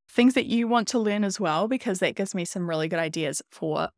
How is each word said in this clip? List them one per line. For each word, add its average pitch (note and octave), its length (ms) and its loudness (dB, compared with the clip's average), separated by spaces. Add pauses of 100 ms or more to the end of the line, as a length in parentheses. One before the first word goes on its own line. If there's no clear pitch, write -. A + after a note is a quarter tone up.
things B3 260 6
that C4 120 2
you A#3 220 0
want A#3 200 2
to B3 120 0
learn G#3 240 0
as G3 160 -2
well, E3+ 260 2
because A3+ 320 -2
that D3+ 160 0
gives G3 220 -4
me F3 80 -2
some F3 260 -6
really D#3+ 160 -2
good E3 140 -2
ideas D#3 500 -4
for D#3 480 -4